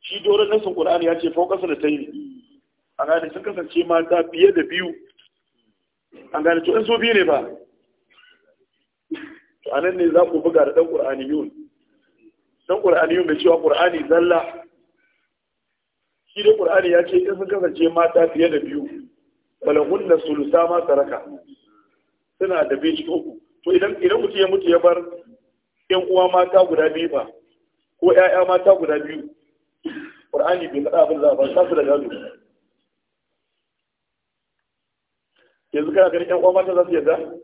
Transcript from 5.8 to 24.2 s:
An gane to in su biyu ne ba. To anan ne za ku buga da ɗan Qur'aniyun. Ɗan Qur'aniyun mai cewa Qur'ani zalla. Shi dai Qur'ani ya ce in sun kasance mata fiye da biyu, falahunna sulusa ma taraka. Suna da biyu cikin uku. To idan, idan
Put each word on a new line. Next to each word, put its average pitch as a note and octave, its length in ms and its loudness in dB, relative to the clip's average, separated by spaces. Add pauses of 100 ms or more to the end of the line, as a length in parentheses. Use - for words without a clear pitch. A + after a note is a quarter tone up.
An - 80 -6
gane E3 220 0
to F3+ 120 0
in A3 80 0
su A3+ 140 -2
biyu A3+ 160 0
ne F#3+ 100 4
ba. C#3+ 180 0 (2250)
To - 100 -8
anan F3 220 -2
ne F3 160 0
za F3 180 6
ku D#3+ 120 -2
buga D#3+ 220 2
da C#3+ 80 -4
ɗan E3 160 2
Qur'aniyun. C3+ 600 -6 (1200)
Ɗan F3+ 140 -2
Qur'aniyun E3+ 440 2
mai D#3 140 -2
cewa E3+ 220 4
Qur'ani D#3+ 460 0
zalla. E3+ 560 0 (1600)
Shi G3+ 140 -12
dai G#3 140 6
Qur'ani F3 340 0
ya F3 180 4
ce F#3 80 0
in F#3 200 0
sun F#3+ 120 -8
kasance E3+ 460 -2
mata E3 380 2
fiye E3 180 2
da D3+ 100 -2
biyu, C#3+ 240 -8 (800)
falahunna D#3 560 0
sulusa D#3 480 0
ma F3 180 0
taraka. C#3+ 380 -2 (1120)
Suna F#3 300 -2
da C3+ 80 -2
biyu D#3+ 200 -2
cikin - 160 -8
uku. - 280 -8 (240)
To - 80 0
idan, G3 300 2
idan G3+ 180 2